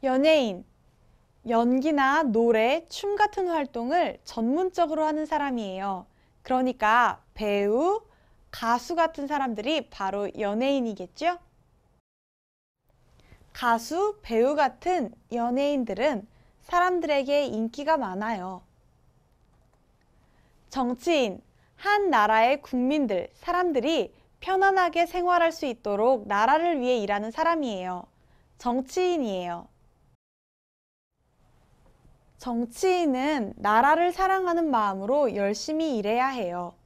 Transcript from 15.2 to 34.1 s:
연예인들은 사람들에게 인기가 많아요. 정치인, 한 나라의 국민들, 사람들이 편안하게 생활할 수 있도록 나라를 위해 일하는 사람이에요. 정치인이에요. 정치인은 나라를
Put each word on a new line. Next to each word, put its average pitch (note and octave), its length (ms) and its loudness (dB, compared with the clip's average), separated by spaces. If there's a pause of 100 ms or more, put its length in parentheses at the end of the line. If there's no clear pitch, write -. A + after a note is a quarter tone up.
연예인들은 A#3+ 960 -2 (340)
사람들에게 D4+ 840 0
인기가 B3 520 -2
많아요. F#3+ 680 -6 (2000)
정치인, B3+ 720 0 (340)
한 G#4 340 0
나라의 A3+ 520 4
국민들, B3+ 720 -2
사람들이 D#4+ 800 0 (260)
편안하게 F#4 680 2
생활할 F4 460 2
수 D#4+ 140 -8
있도록 A3 640 0
나라를 C#4 520 2
위해 B3 180 2
일하는 G3+ 340 -4
사람이에요. A3+ 720 -2 (540)
정치인이에요. A#3+ 1120 -2 (2750)
정치인은 C4 1160 0
나라를 C#4+ 560 4